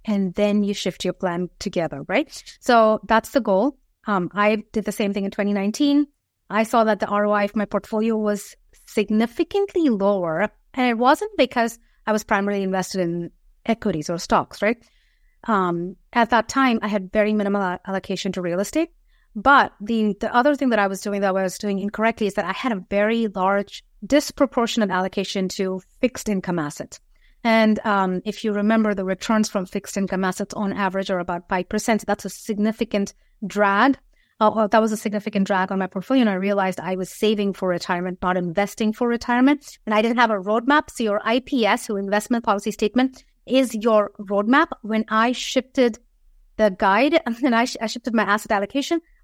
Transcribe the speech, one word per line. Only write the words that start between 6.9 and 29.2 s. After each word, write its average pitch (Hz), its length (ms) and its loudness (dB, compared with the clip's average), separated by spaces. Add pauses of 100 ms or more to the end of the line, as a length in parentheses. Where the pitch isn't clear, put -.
the 220 60 -4
R 208 180 0
O 208 60 2
I 208 120 2
of 202 120 -4
my 208 100 0
portfolio 220 500 -2
was 208 400 -4 (300)
significantly 269 1040 0
lower, 196 600 0 (240)
and 254 160 0
it 226 80 0
wasn't 302 400 2
because 240 400 0 (300)
I 214 60 0
was 214 100 -2
primarily 202 400 -2
invested 190 380 -2
in 170 300 -4 (340)
equities 185 440 -2
or 170 80 -4
stocks, - 440 0
right? 214 200 0 (640)
Um, 180 540 -2 (160)
at 233 160 2
that 220 180 2
time, 254 340 2
I 214 60 -4
had 196 240 -4
very 214 220 2
minimal 202 280 0
a-, 180 240 -4
allocation 190 480 -6
to 190 80 -6
real 180 200 -4
estate. 311 280 -2 (440)
But 247 460 4
the, 208 400 0
the - 160 -4
other 277 200 4
thing 262 140 0
that 220 100 2
I 202 80 2
was 190 120 -6
doing 202 220 -4
that 202 80 2
I 190 140 0
was 180 140 -4
doing 202 220 -4
incorrectly 208 480 -2
is 190 60 -4
that 202 100 -2
I 175 80 -6
had 240 220 -4
a 185 160 -6
very 220 380 0
large, 196 540 -2 (240)
disproportionate 240 840 0
allocation 190 600 -2
to 185 320 -4 (200)
fixed - 260 -2
income 185 320 -2
assets. - 400 -10 (440)
And, 220 420 4
um, 190 400 0
if 208 180 -8
you 220 80 -2
remember, 208 420 2
the 190 120 -4
returns 214 420 0